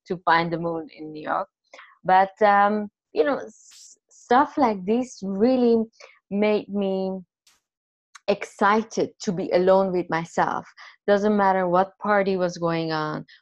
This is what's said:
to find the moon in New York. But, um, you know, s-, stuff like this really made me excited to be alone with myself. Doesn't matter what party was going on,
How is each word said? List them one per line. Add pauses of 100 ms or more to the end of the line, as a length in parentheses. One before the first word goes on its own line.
to
find
the
moon
in
New
York. (560)
But,
um, (240)
you
know,
s-, (140)
stuff
like
this
really (540)
made
me (1080)
excited (100)
to
be
alone
with
myself. (400)
Doesn't
matter
what
party
was
going
on, (160)